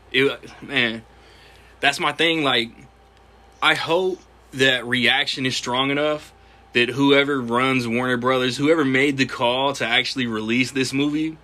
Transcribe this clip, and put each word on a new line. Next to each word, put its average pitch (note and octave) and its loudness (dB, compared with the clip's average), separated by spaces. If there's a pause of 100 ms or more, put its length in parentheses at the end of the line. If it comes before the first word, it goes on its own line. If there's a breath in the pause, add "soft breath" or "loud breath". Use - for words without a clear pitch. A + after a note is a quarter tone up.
(120)
It, C3 0 (220)
man, A#2 -2 (760 loud breath)
that's C#3 0
my E3+ 0
thing. D#3+ 2
Like, A#2+ 0 (920)
I D3+ 4
hope F#3 -2 (340)
that C3 2
reaction B2+ 0
is B2 -2
strong C3 -2
enough D3+ -4 (400 soft breath)
that A#2+ 2
whoever C#3 2
runs A#2+ 0
Warner B2 -2
Brothers, B2+ 0
whoever D3+ 2
made C3+ 2
the C3 2
call C3 0
to B2 -4
actually B2 0
release A#2 -2
this C3 -2
movie D3+ -2